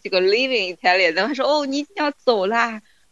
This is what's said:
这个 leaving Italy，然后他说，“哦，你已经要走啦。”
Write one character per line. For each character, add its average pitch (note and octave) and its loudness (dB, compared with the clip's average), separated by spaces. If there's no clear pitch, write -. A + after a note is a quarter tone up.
这 G3+ -10
个 F#3 2
leaving G3+ 0
Italy， F3+ 2
然 F#3+ 0
后 A#3+ -2
他 C#4+ -4
说 B3+ -2
，“哦， D4 0
你 C4+ -4
已 D4 -4
经 - -20
要 D4 -2
走 A3 0
啦。” A3+ -2